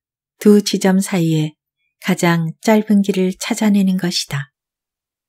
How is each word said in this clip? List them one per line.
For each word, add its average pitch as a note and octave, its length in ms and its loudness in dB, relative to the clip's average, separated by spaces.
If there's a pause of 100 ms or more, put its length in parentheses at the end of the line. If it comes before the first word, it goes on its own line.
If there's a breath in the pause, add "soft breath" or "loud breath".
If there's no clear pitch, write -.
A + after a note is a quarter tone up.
(400)
두 G#3 220 6
지점 F#3+ 380 0
사이에 D#3+ 540 -2 (520)
가장 E3+ 460 -2 (100)
짧은 G#3+ 400 2
길을 F#3+ 380 -2
찾아내는 G3+ 580 0
것이다. E3+ 540 -6 (760)